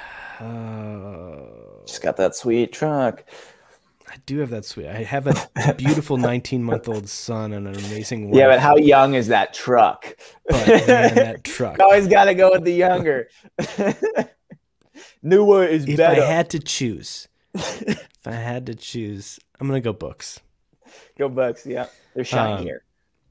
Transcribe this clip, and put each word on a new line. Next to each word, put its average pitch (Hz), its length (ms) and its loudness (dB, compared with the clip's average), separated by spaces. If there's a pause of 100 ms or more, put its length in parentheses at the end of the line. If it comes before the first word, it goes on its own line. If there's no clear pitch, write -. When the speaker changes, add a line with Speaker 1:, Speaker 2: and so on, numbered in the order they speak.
(400)
Speaker 1:
Uh, 104 1040 -14 (400)
Speaker 2:
Just - 180 -12
got - 140 -4
that 95 180 0
sweet 117 360 -2
truck. 143 520 -4 (840)
Speaker 1:
I - 80 -20 (100)
do 139 140 -8
have 139 100 -6
that 110 160 -10
sweet. 78 220 -14
I 107 160 -10
have 135 240 -6
a - 480 -2
beautiful 143 420 -2
Speaker 2:
<laughs> 123 140 -2
Speaker 1:
nineteen-month-old 117 760 -6
son 110 460 -10
and 101 140 -10
an 98 80 -12
amazing 104 580 -6
Speaker 2:
Yeah, 135 140 8
Speaker 1:
wife. 131 100 8
Speaker 2:
but - 40 2
how 147 140 6
young 139 380 6
is 120 160 0
that 104 240 0
truck? - 600 0 (340)
Speaker 1:
But, - 180 2
man, 226 480 4
that 131 280 -4
Speaker 2:
<laughs> - 0 -
Speaker 1:
truck. - 360 -6
Speaker 2:
Always 196 280 6
gotta 196 260 6
go 185 180 4
with 185 140 2
the 175 80 0
younger. 175 560 0 (280)
<laughs> - 1700 -8
Newer 196 420 6
is 156 220 0
Speaker 1:
If 147 100 -2
Speaker 2:
better. 165 240 6
Speaker 1:
I 185 40 2
had 165 260 0
to 156 80 -6
choose, - 680 -8 (140)
Speaker 2:
<laughs> - 120 -20
Speaker 1:
if - 540 -8 (180)
I 117 60 -10
had 120 340 -8
to 123 100 -12
choose, 104 640 -12 (200)
I'm 135 80 -6
gonna 135 140 -2
go 117 120 -4
books. - 460 -14 (800)
Speaker 2:
Go 139 120 -4
Bucks, 127 360 -4
yeah. 123 200 -10 (300)
They're 127 100 -6 (120)
Speaker 1:
Um, 107 220 -2
Speaker 2:
shinier. 82 240 -12 (480)